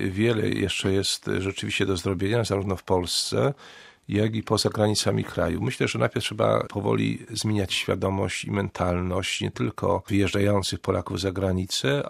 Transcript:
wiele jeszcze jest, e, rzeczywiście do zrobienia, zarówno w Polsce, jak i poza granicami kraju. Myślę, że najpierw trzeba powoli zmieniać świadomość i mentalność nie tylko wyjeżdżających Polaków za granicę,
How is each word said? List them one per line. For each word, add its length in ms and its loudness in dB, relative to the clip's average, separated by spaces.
wiele 380 2
jeszcze 440 2
jest, 360 0
e, 140 0
rzeczywiście 440 -2
do 100 2
zrobienia, 480 0
zarówno 320 0
w 60 -12
Polsce, 720 0
jak 280 2
i 60 -2
poza 280 2
granicami 540 2
kraju. 380 -2
Myślę, 260 0
że 100 -2
najpierw 260 0
trzeba 400 2
powoli 640 -2
zmieniać 440 -2
świadomość 720 -2
i 60 -6
mentalność 880 -2
nie 100 -2
tylko 580 0
wyjeżdżających 720 2
Polaków 400 -2
za 120 0
granicę, 760 0